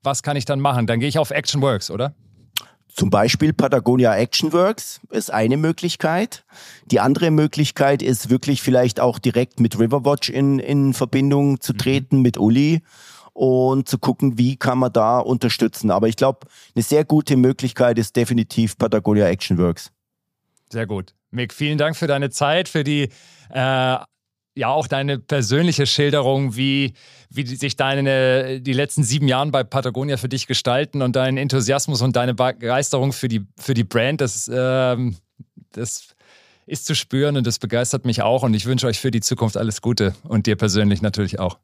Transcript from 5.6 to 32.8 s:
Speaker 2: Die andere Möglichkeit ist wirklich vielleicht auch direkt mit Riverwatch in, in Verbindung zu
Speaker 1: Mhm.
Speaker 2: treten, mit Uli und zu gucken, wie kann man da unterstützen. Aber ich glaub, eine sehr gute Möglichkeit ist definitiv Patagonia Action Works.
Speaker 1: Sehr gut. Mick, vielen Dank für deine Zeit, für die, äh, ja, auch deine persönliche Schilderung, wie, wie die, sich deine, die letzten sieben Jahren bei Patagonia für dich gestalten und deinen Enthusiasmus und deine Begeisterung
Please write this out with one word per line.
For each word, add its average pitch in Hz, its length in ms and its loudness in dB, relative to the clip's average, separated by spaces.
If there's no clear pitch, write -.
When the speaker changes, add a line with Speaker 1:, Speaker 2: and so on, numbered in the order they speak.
Speaker 2:
Die 107 120 2
andere 147 300 2
Möglichkeit 147 720 2
ist 117 300 -2
wirklich 131 320 0
vielleicht 123 360 2
auch 123 200 0
direkt 123 400 0
mit 113 180 2
Riverwatch 135 520 2
in, 139 280 2
in 139 380 0
Verbindung 139 680 2
zu - 120 -6
Speaker 1:
Mhm. 104 40 -4
Speaker 2:
treten, 135 460 2
mit 120 160 2
Uli 139 420 2
und 131 540 2
zu - 120 -4
gucken, 123 400 0
wie 131 180 2
kann 127 220 0
man 127 140 0
da 117 260 4
unterstützen. 113 720 0
Aber 101 160 2
ich 113 80 0
glaub, - 320 -2
eine 117 80 0
sehr 147 240 2
gute 147 320 2
Möglichkeit 123 640 2
ist - 160 -6
definitiv 117 640 0
Patagonia 104 480 2
Action 90 320 0
Works. 87 320 -2
Speaker 1:
Sehr 113 160 -6
gut. 98 260 -8
Mick, 120 240 -6
vielen 151 240 -2
Dank 151 180 0
für 165 120 -4
deine 139 240 -2
Zeit, 156 360 0
für 151 160 -2
die, 143 260 0
äh, 127 460 0
ja, 123 140 -2
auch 139 180 0
deine 139 320 -2
persönliche 143 680 0
Schilderung, 139 680 0
wie, 135 380 0
wie 139 140 -6
die, 127 140 -8
sich 139 180 -6
deine, 135 840 0
die 131 140 -4
letzten 143 300 0
sieben 139 240 0
Jahren 139 240 0
bei 135 120 0
Patagonia 131 540 -4
für 127 120 -6
dich 131 180 -6
gestalten 139 560 -2
und 127 120 0
deinen 131 220 0
Enthusiasmus 131 640 0
und 127 140 0
deine 123 180 2
Begeisterung 127 800 0